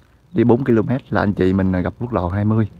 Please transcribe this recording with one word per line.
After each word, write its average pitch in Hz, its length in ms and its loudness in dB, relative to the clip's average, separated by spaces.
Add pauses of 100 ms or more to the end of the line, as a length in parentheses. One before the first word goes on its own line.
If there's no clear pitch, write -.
(320)
Đi 117 120 2
bốn 123 200 2
ki-lô-mét 120 480 -2
là 101 80 0
anh 98 120 0
chị 92 200 0
mình, 95 200 0
ờ, 90 80 0
gặp 90 180 -4
quốc 123 140 -8
lộ 90 160 -2
hai 101 160 -2
mươi. 107 240 0 (120)